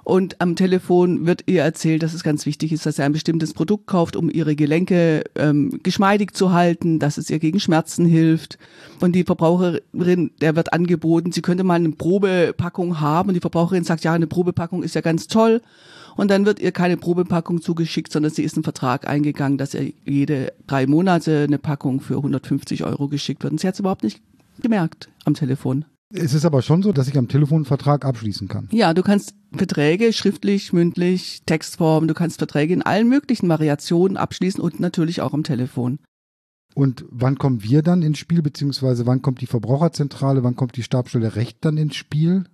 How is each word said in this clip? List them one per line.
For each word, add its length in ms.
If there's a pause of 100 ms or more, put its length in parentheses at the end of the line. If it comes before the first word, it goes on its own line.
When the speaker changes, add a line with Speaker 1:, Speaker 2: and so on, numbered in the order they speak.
Speaker 1:
und 380
am 160
Telefon 680
wird 220
ihr 160
erzählt, 400
dass 120
es 100
ganz 220
wichtig 260
ist, 120
dass 120
sie 80
ein 80
bestimmtes 420
Produkt 320
kauft, 300
um 120
ihre 280
Gelenke, 640 (140)
ähm, 480
geschmeidig 500
zu 180
halten, 460
dass 180
es 140
ihr 80
gegen 220
Schmerzen 460
hilft. 520 (400)
Und 140
die 100
Verbraucherin, 1160
der 160
wird 160
angeboten, 580
sie 120
könnte 200
mal 120
eine 180
Probepackung 1040
haben. 300
Und 80
die 40
Verbraucherin 440
sagt, 180
ja, 120
eine 120
Probepackung 560
ist 140
ja 40
ganz 280
toll. 340 (540)
Und 120
dann 160
wird 140
ihr 140
keine 240
Probepackung 640
zugeschickt, 500
sondern 220
sie 100
ist 140
einen 80
Vertrag 440
eingegangen, 500
dass 160
ihr 180 (120)
jede 480 (140)
drei 220
Monate 560
eine 160
Packung 400
für 200
hundertfünfzig 640
Euro 240
geschickt 380
wird. 80
Und 80
sie 80
hat's 100
überhaupt 240
nicht 180 (420)
gemerkt 460 (160)
am 100
Telefon. 500 (280)
Speaker 2:
Es 200
ist 120
aber 180
schon 220
so, 80
dass 160
ich 100
am 80
Telefon 300
einen 80
Vertrag 400
abschließen 420
kann. 240
Speaker 1:
Ja, 240
du 80
kannst 320 (180)
Verträge 600
schriftlich, 600
mündlich, 720
Textform, 640
du 80
kannst 240
Verträge 340
in 100
allen 260
möglichen 400
Variationen 680
abschließen 460
und 160
natürlich 440
auch 120
am 80
Telefon. 560 (760)
Speaker 2:
Und 380
wann 260
kommen 280
wir 180
dann 200
ins 160
Spiel, 240
beziehungsweise 640
wann 160
kommt 180
die 60
Verbraucherzentrale, 960
wann 100
kommt 220
die 80
Stabsstelle 500
Recht 280
dann 140
ins 200
Spiel? 580